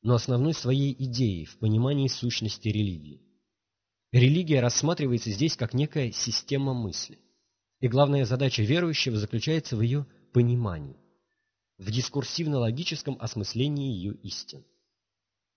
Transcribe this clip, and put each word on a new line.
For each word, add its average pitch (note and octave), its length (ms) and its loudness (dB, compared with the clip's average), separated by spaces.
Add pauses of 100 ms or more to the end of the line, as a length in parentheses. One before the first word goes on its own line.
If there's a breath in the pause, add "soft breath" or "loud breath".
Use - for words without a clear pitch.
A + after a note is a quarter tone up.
но A#2+ 120 4
основной B2+ 400 2
своей C3+ 420 0
идеей A#2 500 -2
в - 120 -20
понимании B2+ 480 2
сущности A2+ 640 -4
религии. F2 580 -4 (880)
Религия C#3+ 480 6
рассматривается B2 720 0
здесь B2+ 260 0
как - 160 -4
некая C3+ 380 0
система C3+ 640 -2
мысли, G#2+ 460 -6 (580)
и B2+ 80 -2
главная C#3 380 4
задача B2+ 400 0
верующего D3+ 520 0
заключается A#2+ 600 -2
в G#2+ 60 2
ее C3+ 220 2 (280 soft breath)
понимании, A2+ 680 2 (800)
в G2 140 -8
дискурсивно-логическом C3+ 1300 -2
осмыслении C3 760 -2
ее F#2+ 200 -6
истин. - 500 -14 (920)